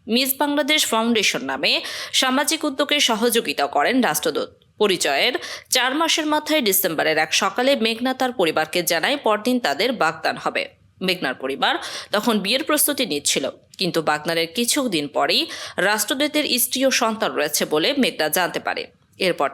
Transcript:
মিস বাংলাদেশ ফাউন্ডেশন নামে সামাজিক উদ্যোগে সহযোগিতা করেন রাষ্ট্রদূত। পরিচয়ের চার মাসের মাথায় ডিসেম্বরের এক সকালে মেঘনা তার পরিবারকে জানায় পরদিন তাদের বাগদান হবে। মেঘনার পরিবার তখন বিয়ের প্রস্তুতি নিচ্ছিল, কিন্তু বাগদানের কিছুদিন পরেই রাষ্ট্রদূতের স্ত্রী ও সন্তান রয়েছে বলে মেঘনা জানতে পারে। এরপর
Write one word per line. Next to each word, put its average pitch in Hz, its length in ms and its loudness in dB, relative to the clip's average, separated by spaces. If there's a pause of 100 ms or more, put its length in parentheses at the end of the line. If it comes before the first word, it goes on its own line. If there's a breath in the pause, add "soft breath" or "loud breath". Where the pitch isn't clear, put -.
মিস 254 280 2
বাংলাদেশ 294 500 2
ফাউন্ডেশন 220 600 0
নামে 139 260 0 (420 loud breath)
সামাজিক 285 500 2
উদ্যোগে 294 380 0
সহযোগিতা 214 680 2
করেন 160 340 2
রাষ্ট্রদূত। 151 480 0 (300)
পরিচয়ের 190 540 2 (360 loud breath)
চার 254 260 2
মাসের 320 300 2
মাথায় 302 360 0
ডিসেম্বরের 165 560 0
এক 156 160 0
সকালে 247 380 2 (100)
মেঘনা 226 320 0
তার 254 200 -2
পরিবারকে 160 500 0
জানায় 175 400 0
পরদিন 220 360 2
তাদের 170 340 0
বাগদান 160 440 -2
হবে। - 280 -4 (360)
মেঘনার 175 360 -2
পরিবার 135 360 -2 (380 loud breath)
তখন 214 280 2
বিয়ের 240 260 0
প্রস্তুতি 294 400 2
নিচ্ছিল, 147 400 -2 (320)
কিন্তু 170 240 0
বাগদানের 165 520 0
কিছুদিন 240 540 0
পরেই 156 340 0 (380 loud breath)
রাষ্ট্রদূতের 269 640 0 (140)
স্ত্রী - 260 -2
ও 254 100 4
সন্তান 220 380 0
রয়েছে 151 320 0
বলে 160 320 2
মেঘনা 160 320 2
জানতে 170 300 0
পারে। 87 240 -6 (360)
এরপর 180 340 0